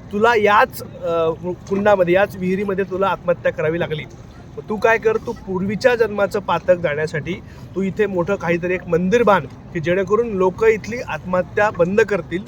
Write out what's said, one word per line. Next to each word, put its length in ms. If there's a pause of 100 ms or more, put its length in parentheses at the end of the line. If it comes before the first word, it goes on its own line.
(120)
तुला 240
याच, 460
अ, 480 (400)
कुंडामध्ये, 440
याच 220
विहिरीमध्ये 500
तुला 220
आत्महत्या 440
करावी 280
लागली. 240 (540)
मग 120
तू 60
काय 220
कर, 200
तू 140
पूर्वीच्या 640
जन्माचं 440
पातक 440
जाण्यासाठी 500 (420)
तू 60
इथे 240
मोठं 300
काहीतरी 380
एक 140
मंदिर 360
बांध 220 (280)
की 60
जेणेकरून 540
लोक 300
इथली 340 (100)
आत्महत्या 600
बंद 320
करतील 460